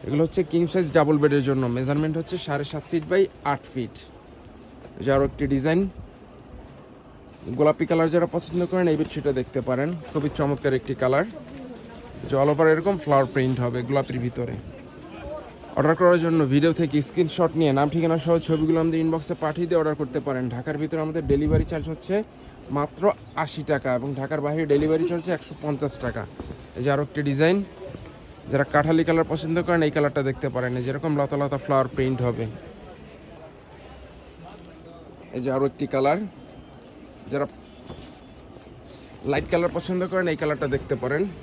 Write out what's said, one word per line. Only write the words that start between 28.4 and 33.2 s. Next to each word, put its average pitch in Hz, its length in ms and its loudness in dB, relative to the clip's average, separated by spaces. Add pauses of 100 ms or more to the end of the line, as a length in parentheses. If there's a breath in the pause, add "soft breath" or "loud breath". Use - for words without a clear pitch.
যারা 139 220 2
কাঠালি 156 340 4
কালার 165 260 4
পছন্দ 160 320 -2
করেন 170 220 4
এই 147 80 2
কালারটা 147 340 2
দেখতে 135 260 -4
পারেন, 127 240 0
এই 123 80 -4
যেরকম 143 320 -2
লতা 143 220 0
লতা 139 240 -2
ফ্লাওয়ার 135 300 4
প্রিন্ট 131 320 0
হবে। 113 180 -2 (3000)